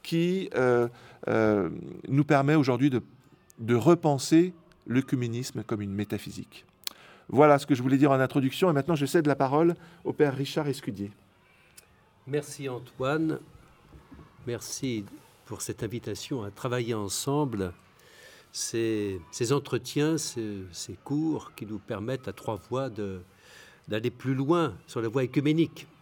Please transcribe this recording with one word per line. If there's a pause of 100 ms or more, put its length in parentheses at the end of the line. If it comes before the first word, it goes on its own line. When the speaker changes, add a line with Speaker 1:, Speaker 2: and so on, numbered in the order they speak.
Speaker 1:
qui,
euh, (400)
euh, (380)
nous
permet
aujourd'hui
de, (580)
de
repenser (340)
l'œcuménisme
comme
une
métaphysique. (640)
Voilà
ce
que
je
voulais
dire
en
introduction,
et
maintenant
je
cède
la
parole (300)
au
père
Richard
Escudier. (1120)
Speaker 2:
Merci
Antoine, (1040)
merci (400)
pour
cette
invitation
à
travailler
ensemble, (800)
ces, (100)
ces
entretiens,
ces, (160)
ces
cours
qui
nous
permettent
à
trois (100)
voix
de, (680)
d'aller
plus
loin (140)
sur
la
voie
œcuménique. (140)